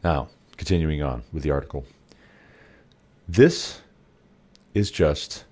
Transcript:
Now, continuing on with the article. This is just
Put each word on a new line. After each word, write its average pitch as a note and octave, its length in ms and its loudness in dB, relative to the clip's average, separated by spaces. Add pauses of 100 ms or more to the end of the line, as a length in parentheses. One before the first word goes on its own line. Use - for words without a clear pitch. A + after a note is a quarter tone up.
Now, D2 260 -2 (280)
continuing D#2+ 460 0
on B1 200 -4 (100)
with D#2 100 -6
the D2 80 -2
article. C#2 340 -6 (1400)
This B2 540 4 (920)
is G#2 160 2
just - 600 0